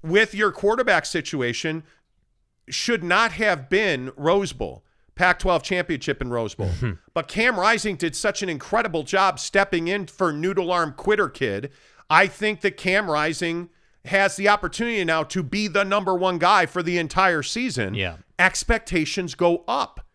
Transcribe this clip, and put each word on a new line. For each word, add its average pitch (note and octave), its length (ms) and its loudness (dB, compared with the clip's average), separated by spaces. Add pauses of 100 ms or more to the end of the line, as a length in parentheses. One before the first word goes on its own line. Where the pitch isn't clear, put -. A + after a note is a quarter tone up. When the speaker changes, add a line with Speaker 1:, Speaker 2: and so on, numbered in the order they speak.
Speaker 1:
with G#3 280 4
your G3+ 180 0
quarterback G#3 540 2
situation D#3 760 -4 (840)
should G3 360 -2
not G3 280 2
have E3+ 360 0
been E3 480 0
Rose F3 360 2
Bowl, F2 320 -10 (300)
Pac-twelve F3+ 480 2
championship E3 580 -4
in B2+ 100 -6
Rose A#2 240 -2
Bowl. G2 140 -4
Speaker 2:
Mm-hmm. G2 240 -4 (220)
Speaker 1:
But D#3+ 140 -4
Cam A3+ 300 0
Rising G#3 380 2
did E3+ 200 -4
such G#3 260 -2
an F#3+ 60 -4
incredible E3+ 540 -2
job F#3 360 2
stepping F3+ 500 0
in G3 180 -4
for F3 260 -2
noodle F3+ 400 -2
arm E3 240 0
quitter G3+ 320 0
kid. A2+ 420 -4 (400)
I F3 160 8
think G#3+ 360 -4
that F#3+ 140 0
Cam F#3+ 340 0
Rising E3 580 -2 (360)
has G3 320 2
the G3 120 2
opportunity G#3 560 0
now D#3+ 200 0
to F#3 180 -4
be G3 260 -2
the G3 160 2
number F#3+ 300 0
one F3+ 240 0
guy F3+ 280 4
for F3 160 -4
the F3 160 0
entire E3+ 440 2
season. A#2+ 520 -4
Speaker 2:
Yeah. F#2 220 -4 (220)
Speaker 1:
Expectations F3+ 960 -2
go F3 320 2
up A#3 340 -4 (140)